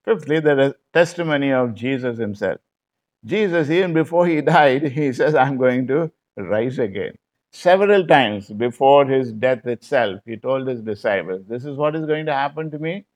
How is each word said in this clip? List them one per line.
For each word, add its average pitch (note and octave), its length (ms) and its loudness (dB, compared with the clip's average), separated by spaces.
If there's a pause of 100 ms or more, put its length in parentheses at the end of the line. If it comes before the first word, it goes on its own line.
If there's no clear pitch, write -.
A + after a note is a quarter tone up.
Fifthly, D#3+ 340 -2
the D3 180 2
re-, C3+ 180 2 (180)
testimony D#3+ 600 0
of B2 220 0
Jesus B2 440 -4
himself. G2+ 420 -4 (640)
Jesus, E3+ 440 0
even F3 240 0
before E3 340 2
he D#3+ 140 0
<laughs> D3+ 160 2
died, C#3+ 360 4
he C#3 200 -2
says, D3+ 220 0
"I'm C#3 220 2
going B2+ 320 2
to D#3+ 220 -2 (260)
rise A2 420 -4
again." G2 380 -6 (340)
Several F#3+ 560 2
times A2+ 440 2
before C3+ 560 4
his C3 260 -2
death B2 340 -2
itself, A2+ 580 -2
he A2+ 120 -12
told C3 320 -4
his A#2+ 140 -6
disciples, G2 640 -4
"This A#2+ 180 -10
is C#3+ 120 -10
what D3+ 200 -2
is D#3 100 -6
going D#3 200 -4
to D3+ 60 -2
happen C#3+ 380 -4
to D3 80 -10
me. E3+ 380 -8